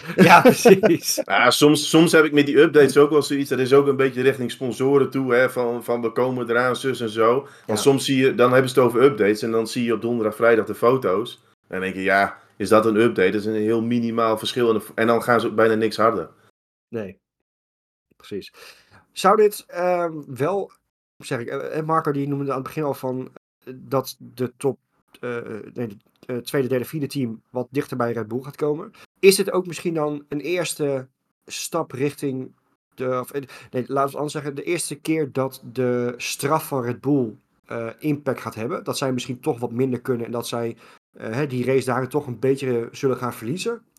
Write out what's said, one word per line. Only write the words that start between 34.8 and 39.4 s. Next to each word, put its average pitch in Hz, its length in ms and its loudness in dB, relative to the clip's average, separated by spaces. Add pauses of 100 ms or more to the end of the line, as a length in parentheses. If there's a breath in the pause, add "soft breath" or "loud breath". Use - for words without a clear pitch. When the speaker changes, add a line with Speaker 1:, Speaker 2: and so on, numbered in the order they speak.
Speaker 1:
keer 156 320 -2
dat 131 300 -6 (100)
de 123 440 -2
straf 151 520 -4
van 135 140 -4
Red 120 180 -6
Bull, 127 340 -2 (320)
eh, 117 220 -10 (100)
impact 147 420 -4
gaat - 140 -10
hebben? 135 300 -8
Dat 131 140 -6
zij 131 140 -2
misschien 123 280 -8